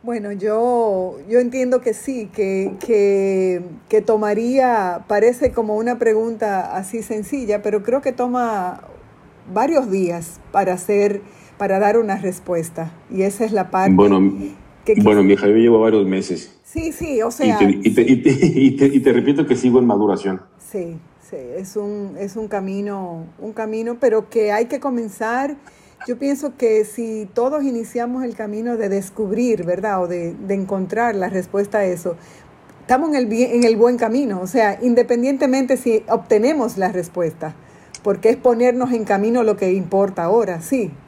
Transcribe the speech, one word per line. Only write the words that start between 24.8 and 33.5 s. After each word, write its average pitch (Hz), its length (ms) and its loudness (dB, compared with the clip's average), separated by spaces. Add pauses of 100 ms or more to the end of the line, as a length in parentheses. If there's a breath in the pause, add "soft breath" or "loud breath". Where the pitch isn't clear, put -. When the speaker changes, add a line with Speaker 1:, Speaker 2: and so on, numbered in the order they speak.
Speaker 1:
Yo 247 100 -6
pienso 277 400 -4
que 220 260 2
si 214 480 -8
todos 269 320 -2
iniciamos 247 600 -4
el 240 120 -6
camino 220 400 -6
de 214 140 -2
descubrir, 202 760 -2
¿verdad? 185 360 -2
O 180 60 -2
de, 170 260 -6
de 196 220 -6
encontrar 196 580 -2
la 185 160 -4
respuesta 202 500 -4
a 196 60 0
eso, 175 300 -4 (640 soft breath)
estamos 285 300 0
en 294 80 0
el 247 100 0
bien, 226 240 0